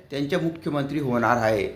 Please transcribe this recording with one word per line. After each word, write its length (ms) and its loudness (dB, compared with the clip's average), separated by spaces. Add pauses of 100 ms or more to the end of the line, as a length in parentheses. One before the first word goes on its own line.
(100)
त्यांचे 260 -2
मुख्यमंत्री 640 -4
होणार 360 2
आहे. 400 2